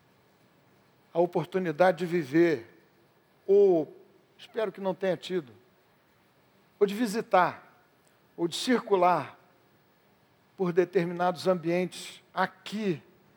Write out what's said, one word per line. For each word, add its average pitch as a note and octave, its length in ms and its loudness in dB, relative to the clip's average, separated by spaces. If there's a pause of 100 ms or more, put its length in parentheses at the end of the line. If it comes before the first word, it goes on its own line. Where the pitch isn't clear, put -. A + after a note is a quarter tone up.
(1160)
a E3+ 40 -4
oportunidade F3 800 0
de F3+ 80 -6
viver, D#3+ 600 0 (800)
ou G3 440 4 (460)
espero A3 340 -8
que F#3+ 120 -14
não F#3+ 120 -2
tenha F#3 220 -2
tido, E3 340 -8 (1300)
ou G#3 80 2
de G3 80 0
visitar, G3 680 0 (720)
ou E3+ 100 -4
de E3 100 -6
circular F3+ 840 0 (1200)
por F3 160 -2
determinados F3 720 0
ambientes F3 760 -2 (120)
aqui F#3+ 680 -4 (340)